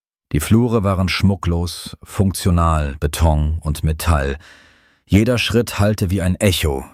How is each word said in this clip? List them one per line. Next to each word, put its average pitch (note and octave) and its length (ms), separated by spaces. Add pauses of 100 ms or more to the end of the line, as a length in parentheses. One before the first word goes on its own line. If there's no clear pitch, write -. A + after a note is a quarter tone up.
(320)
Die C#2+ 80
Flure A2+ 440
waren F#2+ 260
schmucklos, F2 920
funktional, E2 960
Beton D#2 600
und D2+ 240
Metall. D2+ 540 (720)
Jeder A2+ 300
Schritt A2 420
hallte G#2 300
wie G2 120
ein F#2 140
Echo, D2+ 580